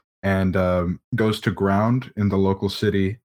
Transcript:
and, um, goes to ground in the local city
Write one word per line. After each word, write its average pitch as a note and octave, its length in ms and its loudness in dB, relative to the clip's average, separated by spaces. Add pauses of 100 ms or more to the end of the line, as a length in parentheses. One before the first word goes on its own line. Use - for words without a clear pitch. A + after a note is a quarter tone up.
(240)
and, F#2+ 340 0
um, F2+ 420 0 (160)
goes A2 260 0
to A2+ 100 -2
ground G#2+ 680 0
in G2+ 120 2
the G2 80 0
local F#2+ 320 0
city G2+ 560 -2